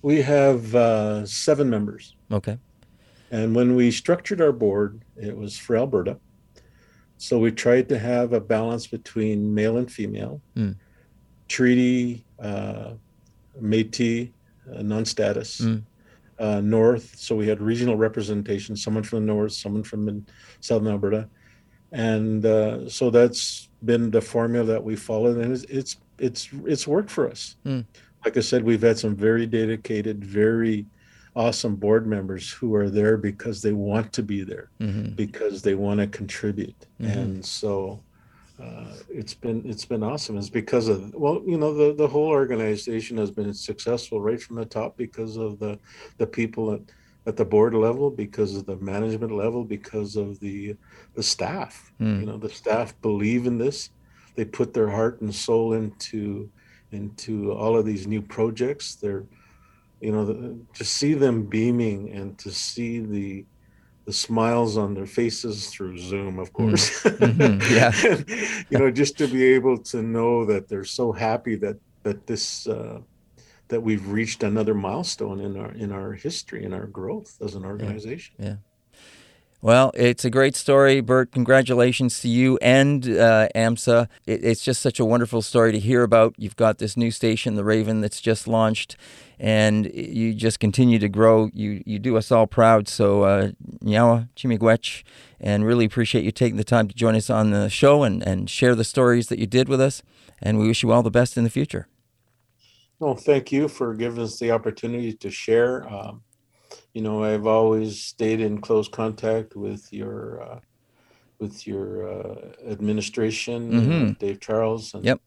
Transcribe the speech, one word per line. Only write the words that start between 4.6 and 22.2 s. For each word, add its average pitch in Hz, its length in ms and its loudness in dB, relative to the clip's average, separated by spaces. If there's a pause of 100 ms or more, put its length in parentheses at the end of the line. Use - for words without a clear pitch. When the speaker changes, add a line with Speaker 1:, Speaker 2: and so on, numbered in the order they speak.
Speaker 1:
it 110 220 -10
was 104 200 -12
for 120 200 -2
Alberta. 110 400 0 (1000)
So - 220 0
we 113 140 4
tried 123 360 2
to 139 80 0
have 120 360 0
a 113 80 2
balance 113 460 -2
between 107 680 -2
male 107 240 0
and 123 120 -4
female, 104 520 -8 (160)
Speaker 2:
Mm. 101 180 -2 (720)
Speaker 1:
treaty, 123 760 2 (160)
uh, 104 520 -8 (680)
Métis, 117 720 -2 (420)
uh, - 80 -12
non-status, 107 800 -4
Speaker 2:
Mm. 113 200 0 (580)
Speaker 1:
uh, 104 220 -2
North. 113 560 2
So - 180 -4
we 107 120 0
had 107 140 0
regional 117 340 0
representation, 104 800 -2
someone 107 280 -4
from 110 180 -4
the 107 40 0
North, 104 280 0
someone 104 300 -6
from 107 240 -6
in 104 180 -8 (340)
Southern 110 300 0
Alberta. 104 380 -2 (640)
And, 110 540 0